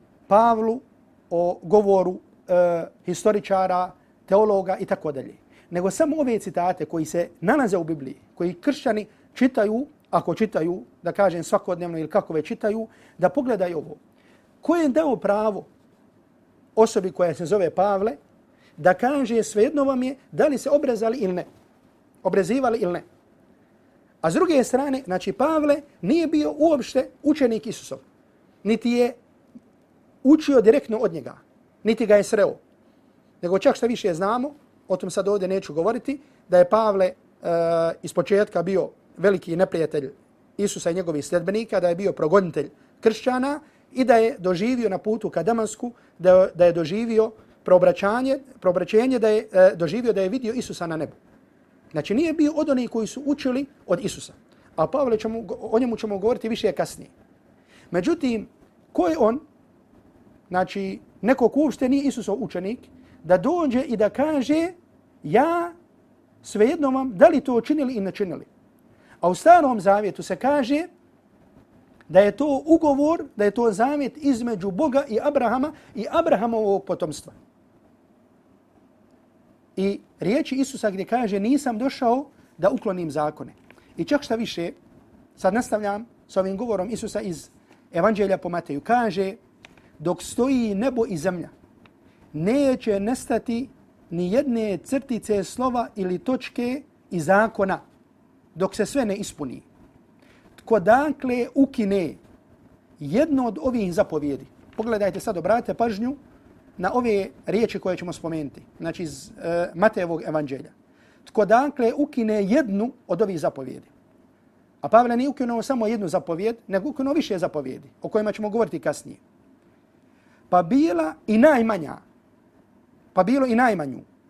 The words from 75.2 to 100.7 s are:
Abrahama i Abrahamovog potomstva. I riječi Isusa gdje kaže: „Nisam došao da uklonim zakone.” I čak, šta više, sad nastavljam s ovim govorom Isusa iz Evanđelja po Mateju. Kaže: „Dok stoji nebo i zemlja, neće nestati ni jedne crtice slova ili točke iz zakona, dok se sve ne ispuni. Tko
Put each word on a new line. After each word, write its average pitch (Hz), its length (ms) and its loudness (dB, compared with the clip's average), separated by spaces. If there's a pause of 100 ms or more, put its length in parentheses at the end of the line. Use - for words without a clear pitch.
Abrahama 254 520 0 (220)
i 214 160 -6
Abrahamovog 226 720 0
potomstva. 160 500 -8 (2500)
I 196 240 -2 (200)
riječi 254 360 -2
Isusa 247 360 -2
gdje 190 140 -6
kaže: 220 340 -2
„Nisam 240 380 0
došao 254 480 0 (320)
da 202 120 2
uklonim 185 420 -4
zakone.” 151 420 -4 (440)
I 165 60 -4
čak, 294 200 0
šta 226 120 -4
više, 180 360 -6 (640)
sad 190 180 0
nastavljam 214 520 -4 (220)
s - 100 -4
ovim 190 200 -2
govorom 208 320 -4
Isusa 214 320 -6
iz 180 280 -10 (420)
Evanđelja 190 460 2
po 175 120 -8
Mateju. 165 320 -6
Kaže: 196 540 0 (640)
„Dok 170 240 -4
stoji 240 520 0
nebo 233 300 0
i 185 120 -6
zemlja, 170 320 -6 (840)
neće 226 640 0
nestati 233 720 -4 (400)
ni 180 220 -4
jedne 226 460 -2
crtice 214 640 -4
slova 247 520 -4
ili 180 240 -4
točke 254 600 -4 (300)
iz 165 140 -4
zakona, 196 540 2 (760)
dok 185 200 -4
se 208 100 -2
sve 262 200 -2
ne 202 100 -4
ispuni. 151 460 -12 (920)
Tko - 240 0